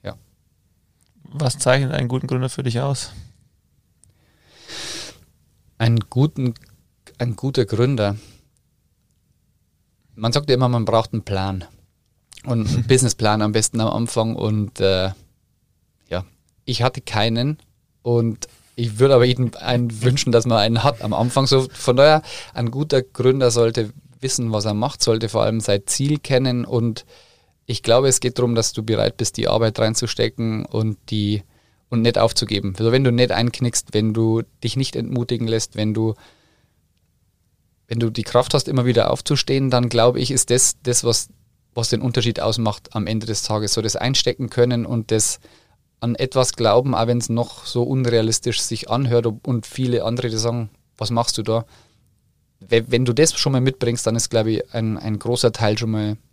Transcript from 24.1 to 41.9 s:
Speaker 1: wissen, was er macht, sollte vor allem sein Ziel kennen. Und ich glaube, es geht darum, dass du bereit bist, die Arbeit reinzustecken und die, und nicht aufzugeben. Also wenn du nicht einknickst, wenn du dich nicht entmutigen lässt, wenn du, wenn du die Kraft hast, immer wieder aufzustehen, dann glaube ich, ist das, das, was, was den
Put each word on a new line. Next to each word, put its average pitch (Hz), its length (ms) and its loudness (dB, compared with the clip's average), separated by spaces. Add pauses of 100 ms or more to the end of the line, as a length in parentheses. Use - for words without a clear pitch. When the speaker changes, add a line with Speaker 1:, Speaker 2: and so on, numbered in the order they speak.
Speaker 1:
wissen, 123 320 -4
was 107 140 0
er 107 80 0
macht, 110 300 -2
sollte 113 260 0
vor 107 140 0
allem 110 160 0
sein 101 260 0
Ziel 147 320 -2
kennen. 127 480 0
Und 113 400 -2 (600)
ich - 180 -6
glaube, 127 240 4
es 127 120 2
geht 123 200 -4
darum, 120 160 2
dass 113 180 0
du 113 100 -6
bereit 107 340 0
bist, - 200 -4
die 110 100 -2
Arbeit 110 300 2
reinzustecken 113 880 -2
und 110 320 -2 (120)
die, 104 340 0 (460)
und 117 120 0
nicht 117 160 4
aufzugeben. 104 600 0
Also 113 140 2
wenn 131 120 4
du 127 80 4
nicht 123 200 2
einknickst, 117 600 -2
wenn 110 200 2
du 113 280 2 (220)
dich 120 120 -4
nicht 135 200 -4
entmutigen 117 520 -4
lässt, 110 280 -4
wenn 107 180 -2
du, 110 220 0 (1700)
wenn 117 120 -4
du 117 100 2
die 110 140 -6
Kraft - 300 0
hast, 139 140 0
immer 127 180 0
wieder 117 260 2
aufzustehen, 135 580 0
dann 123 180 2
glaube 120 320 2
ich, 127 120 -2
ist - 180 0
das, 127 320 2
das, - 220 -2
was, 117 260 -2 (460)
was 113 140 -4
den 117 120 0